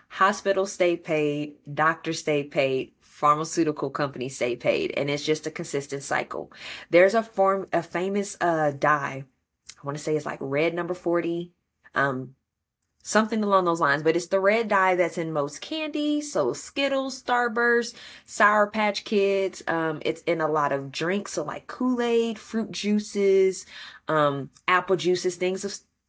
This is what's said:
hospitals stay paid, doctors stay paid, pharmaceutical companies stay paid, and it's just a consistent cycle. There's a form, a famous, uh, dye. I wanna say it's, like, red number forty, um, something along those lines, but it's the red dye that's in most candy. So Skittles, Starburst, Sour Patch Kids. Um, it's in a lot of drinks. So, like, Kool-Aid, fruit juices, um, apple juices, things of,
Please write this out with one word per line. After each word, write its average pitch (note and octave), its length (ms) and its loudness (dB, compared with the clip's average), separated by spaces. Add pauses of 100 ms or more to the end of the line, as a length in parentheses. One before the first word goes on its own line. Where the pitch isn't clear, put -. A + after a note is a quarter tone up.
hospitals G3 640 0
stay F3 240 2
paid, D3 580 -2 (180)
doctors D#3+ 480 0
stay D3 240 0
paid, C3+ 560 0
pharmaceutical D3+ 880 0
companies C3+ 460 -4
stay A#2+ 200 -2
paid, A#2 400 0
and C#3+ 140 -2
it's D3 140 -4
just D#3 220 -2
a D3+ 40 -4
consistent C#3+ 520 -6
cycle. - 500 -4 (380)
There's F#3+ 240 6
a A3+ 80 2
form, G3 500 2
a E3+ 100 0
famous, G3 580 -4
uh, D#3+ 300 2
dye. C#3 540 0 (520)
I - 100 -14
wanna C#3+ 120 -6
say D#3 180 -2
it's, D3 80 -2
like, - 160 -6
red D3 340 0
number F3 200 -4
forty, E3+ 580 -2 (420)
um, C3 400 -2 (680)
something A3 420 0
along G3 200 4
those E3+ 160 2
lines, D3+ 220 2
but D#3+ 140 4
it's F3 100 -2
the F#3+ 140 0
red G#3+ 260 2
dye F#3+ 300 4
that's E3+ 200 0
in D#3+ 160 -4
most D3 280 -2
candy. D4+ 600 -2
So - 340 -2
Skittles, C4+ 680 -4
Starburst, A#3+ 720 0 (300)
Sour G#3 420 4
Patch G#3 380 -2
Kids. G3 640 0
Um, D#3+ 320 -2
it's - 220 -4
in E3 180 -2
a D#3 80 0
lot D3 240 2
of C#3 180 -4
drinks. F#3 440 -4
So, D3+ 100 -2
like, D3 240 -10
Kool-Aid, A#3 680 0
fruit A3 360 -6
juices, G3 920 2 (440)
um, C#3+ 420 2 (160)
apple F#3 300 2
juices, F3+ 400 0
things F#3+ 280 -2
of, G3 140 -6 (300)